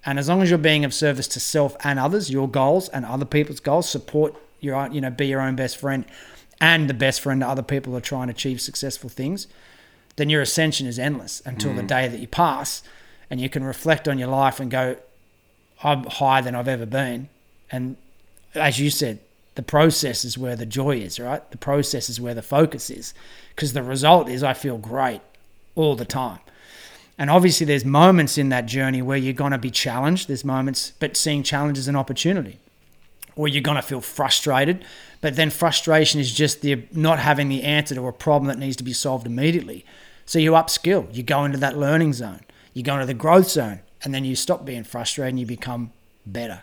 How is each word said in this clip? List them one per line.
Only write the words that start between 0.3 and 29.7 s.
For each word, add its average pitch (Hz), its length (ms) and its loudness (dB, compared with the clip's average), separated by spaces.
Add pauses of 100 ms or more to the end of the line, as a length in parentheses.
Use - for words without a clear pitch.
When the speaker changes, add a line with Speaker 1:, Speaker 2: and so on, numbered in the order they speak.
Speaker 1:
as 185 80 4
you're 170 100 4
being 151 260 4
of 135 100 -2
service 139 340 0
to - 120 -6
self 143 440 0
and 143 140 0
others, 156 320 0
your 135 180 0
goals 139 400 2
and 131 160 -6
other 131 200 -6
people's 147 360 -2
goals, 156 280 0
support 147 460 0 (260)
your 135 160 -4
own, 135 160 -4
you 147 80 -4
know, 131 100 -4
be 131 160 -2
your 135 140 0
own 131 160 -2
best 127 200 -4
friend 135 280 -4 (560)
and 160 280 6
the 135 60 0
best 135 260 0
friend 135 220 0
to 123 60 0
other 135 140 -2
people 135 300 -4
who 127 60 -6
are - 20 -6
trying 127 280 -6
to - 20 -6
achieve 127 300 -4
successful 131 500 -8
things, 156 360 -6 (680)
then 151 160 0
your 151 100 4
ascension 143 460 0
is 120 120 -6
endless 131 460 -6
until 127 300 -4
the 123 80 -4
Speaker 2:
Mm. - 60 -6
Speaker 1:
day 131 200 0
that 117 120 -8
you - 80 -10
pass 143 540 0 (460)
and 127 120 -4
you 131 100 -2
can 135 140 -4
reflect 147 440 0
on 139 100 0
your 127 100 -4
life 135 320 2
and 127 100 -6
go, 127 260 0 (880)
"I'm 143 220 0
higher 135 360 2
than 123 140 -4
I've 123 140 -2
ever 120 180 -4
been." 127 420 -4 (420)
And 131 260 -6 (580)
as 147 240 2
you 143 120 2
said, 113 280 -2 (380)
the 123 60 -6
process 147 600 4
is 120 140 -8
where 127 180 -4
the 120 100 -8
joy 135 320 0
is, 95 200 -8
right? 123 320 -6
The - 80 -18
process 143 500 0
is 120 120 -8
where 120 140 -6
the 113 80 -8
focus 147 480 2
is, - 220 -14 (440)
'cause 143 160 -2
the 135 100 -4
result 135 460 0
is 127 140 -6
I 131 120 -2
feel 127 240 -8
great 117 420 -6 (540)
all 151 220 0
the - 80 -6
time. 123 340 -6 (800)
And 143 120 -2
obviously 175 360 6
there's 143 180 2
moments 156 520 6
in 139 140 2
that 123 160 0
journey 131 360 0
where 135 140 0
you're 135 160 0
gonna 139 260 0
be 123 120 -4